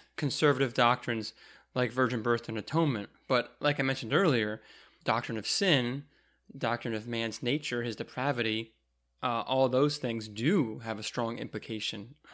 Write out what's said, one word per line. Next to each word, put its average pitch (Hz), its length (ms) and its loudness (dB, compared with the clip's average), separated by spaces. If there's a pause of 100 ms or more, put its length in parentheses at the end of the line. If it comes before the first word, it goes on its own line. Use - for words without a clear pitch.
(160)
conservative 131 580 2
doctrines 120 580 2 (420)
like 127 180 0
virgin 123 280 2
birth 117 300 0
and 113 80 -4
atonement. 135 500 0 (180)
But 123 340 0
like 147 200 0
I 135 40 0
mentioned 131 280 -2
earlier, 123 480 4 (420)
doctrine 117 360 0
of - 80 -6
sin, 139 580 2 (540)
doctrine 117 340 -2
of 110 160 -4
man's 117 340 -4
nature, 123 400 -2
his 117 140 -4
depravity, 117 800 -4 (480)
uh, 117 240 0
all 131 240 4
those 143 260 4
things 113 320 -4
do 120 520 0
have 110 180 -6
a 110 40 -8
strong 117 360 -4
implication 110 800 -8 (180)